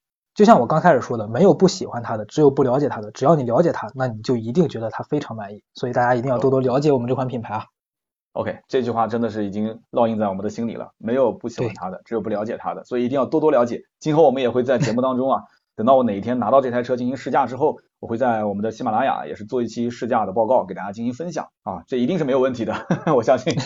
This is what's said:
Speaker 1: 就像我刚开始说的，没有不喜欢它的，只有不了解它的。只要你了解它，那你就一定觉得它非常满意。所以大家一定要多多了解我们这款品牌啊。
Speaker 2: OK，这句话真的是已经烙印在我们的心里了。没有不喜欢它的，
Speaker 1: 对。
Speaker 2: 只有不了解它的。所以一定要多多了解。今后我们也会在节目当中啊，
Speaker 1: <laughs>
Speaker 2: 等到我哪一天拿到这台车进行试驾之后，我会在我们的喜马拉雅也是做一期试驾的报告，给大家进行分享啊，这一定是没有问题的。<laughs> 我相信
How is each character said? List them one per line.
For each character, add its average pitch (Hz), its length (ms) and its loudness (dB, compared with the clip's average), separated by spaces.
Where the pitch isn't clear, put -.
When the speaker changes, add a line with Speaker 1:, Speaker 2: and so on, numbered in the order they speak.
Speaker 1:
就 214 120 6
像 196 160 8
我 117 80 0
刚 156 120 2
开 175 120 6
始 123 80 4
说 120 180 -4
的， 107 80 -4
没 117 160 0
有 190 100 8
不 185 140 4
喜 - 180 0
欢 120 160 -8
它 113 160 -6
的， 107 80 -6
只 - 160 -4
有 143 120 8
不 143 100 0
了 127 160 2
解 143 100 0
它 113 120 -6
的。 107 100 -12
只 - 140 -6
要 156 100 6
你 147 80 0
了 120 200 0
解 135 100 0
它， - 240 -8
那 131 100 -4
你 110 160 -8
就 127 140 -2
一 113 160 -6
定 160 160 2
觉 120 100 -8
得 113 120 -6
它 - 120 -10
非 147 160 -4
常 113 180 -8
满 104 160 -12
意。 104 120 -20
所 131 140 -8
以 120 40 -6
大 123 120 0
家 123 100 2
一 120 80 0
定 135 80 -4
要 120 80 0
多 131 140 2
多 131 80 4
了 127 180 0
解 147 140 4
我 131 60 4
们 120 100 -4
这 127 80 0
款 127 100 -4
品 123 160 -6
牌 104 120 -10
啊。 113 100 -8
Speaker 2:
OK， 107 240 -6
这 131 140 0
句 117 100 -2
话 113 160 0
真 117 120 -2
的 117 100 -2
是 104 160 -4
已 98 40 -6
经 107 300 -6
烙 123 160 2
印 113 100 -2
在 104 120 0
我 95 60 -2
们 98 100 -8
的 104 60 -2
心 117 180 -6
里 95 60 -8
了。 - 240 -12
没 113 160 -4
有 127 180 2
不 120 160 -10
喜 117 160 -10
欢 104 100 -6
它 90 160 -10
的， 92 60 -12
Speaker 1:
对。 - 80 -16
Speaker 2:
只 117 100 -10
有 110 60 -2
不 98 80 -8
了 107 160 -4
解 110 120 -8
它 87 160 -8
的。 92 120 -12
所 127 140 -6
以 123 60 0
一 120 40 -2
定 135 80 -2
要 127 100 0
多 151 140 0
多 151 100 4
了 123 140 4
解。 117 180 -6
今 156 160 -2
后 165 80 6
我 143 80 8
们 135 120 -2
也 120 80 2
会 123 120 0
在 127 160 2
节 113 140 0
目 123 100 0
当 131 140 0
中 131 160 0
啊， 104 100 0
Speaker 1:
<laughs> - 120 -20
Speaker 2:
等 110 100 -4
到 135 120 8
我 127 80 4
哪 104 120 0
一 101 40 -4
天 120 180 -2
拿 110 140 0
到 139 80 8
这 127 100 -2
台 120 140 -2
车 127 120 -2
进 123 120 -4
行 135 80 -4
试 135 160 -8
驾 143 140 2
之 120 100 -8
后， 135 220 -2
我 - 80 -14
会 117 100 -4
在 117 280 0
我 104 100 -2
们 101 80 -4
的 110 80 -2
喜 127 140 -10
马 113 80 -2
拉 120 120 0
雅 85 220 -2
也 73 80 -10
是 104 100 -14
做 123 160 -4
一 120 60 -2
期 120 240 -4
试 120 160 -8
驾 113 180 0
的 95 80 -6
报 110 140 2
告， 104 180 2
给 92 100 -10
大 92 100 -10
家 101 80 -10
进 113 120 -10
行 120 100 -4
分 165 180 -10
享 135 160 -8
啊， 90 240 -8
这 135 80 -4
一 123 100 0
定 180 100 0
是 160 60 0
没 135 80 -2
有 135 80 2
问 131 160 2
题 117 100 -4
的。 107 100 -2
<laughs> - 220 -2
我 117 80 2
相 131 140 4
信 - 280 -2